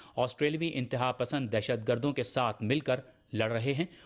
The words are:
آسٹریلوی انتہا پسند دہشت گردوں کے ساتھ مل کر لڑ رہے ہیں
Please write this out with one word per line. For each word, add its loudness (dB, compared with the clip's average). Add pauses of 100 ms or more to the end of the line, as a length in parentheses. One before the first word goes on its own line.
(160)
آسٹریلوی 0
انتہا 0
پسند -2
دہشت 0
گردوں 2
کے -2
ساتھ 0
مل 2
کر 0 (320)
لڑ 0
رہے 0
ہیں 0 (200)